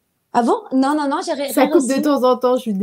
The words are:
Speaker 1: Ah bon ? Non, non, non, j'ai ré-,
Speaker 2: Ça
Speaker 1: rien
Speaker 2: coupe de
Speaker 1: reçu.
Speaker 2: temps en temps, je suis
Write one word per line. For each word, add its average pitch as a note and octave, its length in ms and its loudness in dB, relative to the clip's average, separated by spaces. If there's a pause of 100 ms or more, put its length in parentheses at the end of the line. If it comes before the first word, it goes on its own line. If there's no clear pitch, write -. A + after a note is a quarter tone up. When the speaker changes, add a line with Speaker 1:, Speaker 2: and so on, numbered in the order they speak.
(340)
Speaker 1:
Ah A#3 100 0
bon ? G4 180 0 (100)
Non, C4+ 240 0
non, D4 140 -2
non, D4+ 160 -2
j'ai F4 80 -4
ré-, C#4 180 -6
Speaker 2:
Ça C#4 100 2
Speaker 1:
rien C#4 100 4
Speaker 2:
coupe D4 160 2
de C4 60 0
Speaker 1:
reçu. C#4 100 0
Speaker 2:
temps C#4 200 0
en B3+ 140 4
temps, B3 180 0
je B3+ 60 -2
suis A3 220 -4